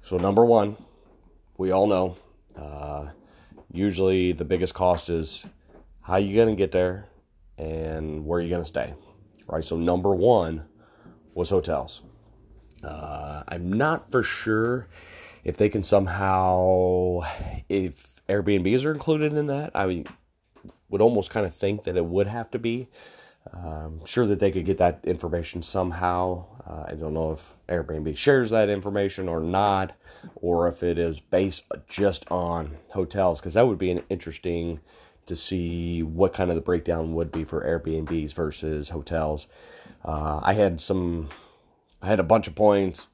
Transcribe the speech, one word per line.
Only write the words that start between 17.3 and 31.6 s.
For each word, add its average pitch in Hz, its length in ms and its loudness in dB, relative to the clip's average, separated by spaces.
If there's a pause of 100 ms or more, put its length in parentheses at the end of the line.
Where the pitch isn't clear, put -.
if 92 600 -4
Airbnbs 101 560 2
are 156 80 0
included 151 400 0
in 147 140 0
that. 143 280 -4
I 98 120 0
mean, 90 200 -2 (840)
would 101 100 2
almost 110 320 4
kinda 104 180 0
think 101 340 -2
that 90 120 -2
it 87 80 2
would 92 240 2
have 113 240 -8
to 123 60 -4
be. 117 300 -4 (640)
Uh, 80 340 -10
I'm 80 180 -12
sure 120 220 0
that 101 120 2
they 98 120 4
could 90 160 -2
get 95 120 2
that 87 260 2
information 85 580 -4
somehow. 90 840 -2 (220)
Uh, 78 220 -12
I - 60 -10
don't 78 200 -6
know 80 180 -2
if - 240 -12 (120)
Airbnb 78 480 -4
shares 131 340 4
that 110 180 4
information 98 600 -2
or 82 120 -2
not, 95 540 2 (400)
or 87 340 2
if 82 140 -4
it 85 160 0
is 82 220 -2
based 95 440 0 (240)